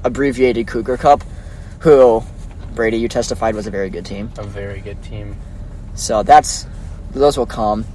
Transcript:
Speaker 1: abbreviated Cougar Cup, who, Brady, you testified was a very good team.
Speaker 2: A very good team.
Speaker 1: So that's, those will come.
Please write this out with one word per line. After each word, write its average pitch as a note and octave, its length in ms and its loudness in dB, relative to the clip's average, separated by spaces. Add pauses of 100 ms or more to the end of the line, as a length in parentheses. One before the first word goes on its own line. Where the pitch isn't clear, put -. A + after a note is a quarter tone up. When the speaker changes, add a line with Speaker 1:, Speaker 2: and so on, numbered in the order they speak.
Speaker 1:
abbreviated B2 640 0
Cougar B2 300 -4
Cup, C#3+ 260 6 (560)
who, B2+ 420 8 (540)
Brady, A2+ 220 0
you A#2 100 0
testified A2+ 480 -2
was G#2 100 -6
a G#2+ 60 -8
very G2 180 -4
good F#2+ 160 -10
team. G#2 320 -10
Speaker 2:
A G#2+ 60 -10
very G2+ 380 -10
good G2+ 220 -12
team. G#2 320 -10 (600)
Speaker 1:
So A2 260 0
that's, - 460 4 (440)
those C#3 260 4
will A#2+ 100 0
come. G#2+ 480 -2